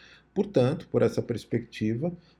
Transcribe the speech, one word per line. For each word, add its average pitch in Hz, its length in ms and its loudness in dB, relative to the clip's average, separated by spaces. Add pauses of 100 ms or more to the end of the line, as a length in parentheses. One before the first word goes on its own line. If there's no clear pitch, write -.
(320)
Portanto, 170 580 2
por 120 120 2
essa 117 180 2
perspectiva, 120 920 -4 (280)